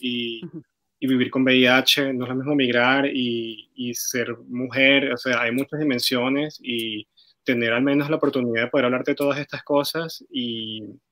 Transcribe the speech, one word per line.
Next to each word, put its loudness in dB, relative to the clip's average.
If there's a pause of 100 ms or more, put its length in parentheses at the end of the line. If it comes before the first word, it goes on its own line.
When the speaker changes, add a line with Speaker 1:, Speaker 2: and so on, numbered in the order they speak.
Speaker 1:
y, -6
Speaker 2:
Ujú. -14 (360)
Speaker 1:
y -4
vivir 2
con 0
V 6
I 8
H, 4
no -4
es -8
lo -4
mismo -2
migrar 4
y, -4
y -6
ser -4 (120)
mujer. 2
O -4
sea, 0
hay -2
muchas -2
dimensiones 0
y -6 (380)
tener 0
al 2
menos 2
la 0
oportunidad 0
de -6
poder 2
hablar 0
de 0
todas 0
estas -10
cosas -2
y, -8 (300)